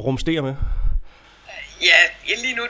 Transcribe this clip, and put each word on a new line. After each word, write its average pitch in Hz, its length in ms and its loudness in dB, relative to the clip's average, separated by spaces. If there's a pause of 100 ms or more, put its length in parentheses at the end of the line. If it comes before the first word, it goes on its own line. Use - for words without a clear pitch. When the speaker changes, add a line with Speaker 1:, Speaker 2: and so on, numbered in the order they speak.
Speaker 1:
rumsterer 143 360 -2
med? 135 140 -4 (1300)
Speaker 2:
Ja, 165 100 8 (300)
ja, 208 60 -2
lige 240 200 -6
nu, 240 140 -6